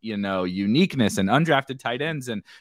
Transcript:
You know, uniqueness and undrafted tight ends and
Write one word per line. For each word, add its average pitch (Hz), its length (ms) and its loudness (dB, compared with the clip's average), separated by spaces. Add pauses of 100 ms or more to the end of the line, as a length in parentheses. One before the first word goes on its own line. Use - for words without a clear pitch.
You 107 160 -6
know, 98 280 0
uniqueness 101 760 2
and 98 100 2
undrafted 135 500 2
tight 123 220 -6
ends 147 260 -6
and 107 140 -6 (200)